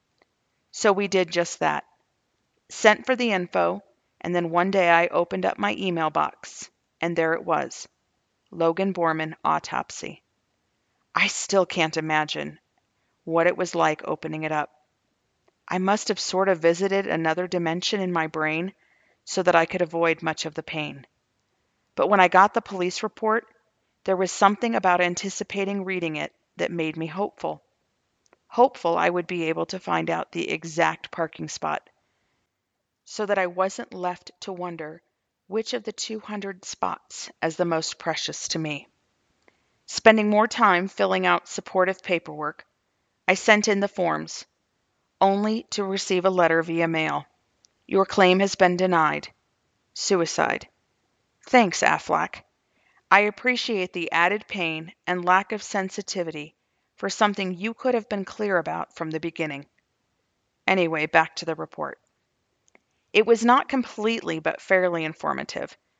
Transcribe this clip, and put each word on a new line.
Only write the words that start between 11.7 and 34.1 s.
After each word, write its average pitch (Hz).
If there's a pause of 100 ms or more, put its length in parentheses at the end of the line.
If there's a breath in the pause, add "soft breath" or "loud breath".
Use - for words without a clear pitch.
imagine 151 (680)
what 165
it 180
was 175
like 160
opening 156
it 156
up. 151 (1000)
I 180
must 196
have 208
sort 190
of 180
visited 185
another 165
dimension 175
in 185
my 160
brain 156 (520)
so -
that 175
I 165
could 180
avoid 165
much 160
of 151
the 160
pain. 147 (880)
But 143
when 202
I 180
got 190
the 226
police 180
report, 220 (580)
there 190
was 180
something 208
about 180
anticipating 196
reading 170
it 151 (240)
that -
made 160
me 160
hopeful. 160 (840)
Hopeful 233
I 170
would 175
be 175
able 165
to 185
find 170
out 165
the 170
exact 160
parking 160
spot, - (1120)
so -
that 202
I 190
wasn't 185
left 180 (100)